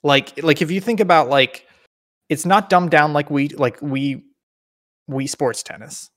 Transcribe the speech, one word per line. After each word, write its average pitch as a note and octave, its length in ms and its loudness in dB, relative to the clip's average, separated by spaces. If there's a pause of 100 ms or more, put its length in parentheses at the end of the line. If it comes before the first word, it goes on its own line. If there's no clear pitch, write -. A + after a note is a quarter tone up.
Like, C#3+ 400 0
like, D#3 180 2
if D#3 80 -2
you F#3 100 -2
think G#3+ 200 -2
about, E3 300 4
like, C3+ 360 0 (640)
it's C#3+ 160 -4
not G3 240 2
dumbed F3+ 220 2
down D3+ 220 4
like D3 180 -2
we, C#3+ 160 0
like C#3 340 -4
we, C#3 420 -6 (880)
Wii C3+ 180 -4
Sports - 360 -4
Tennis - 540 -18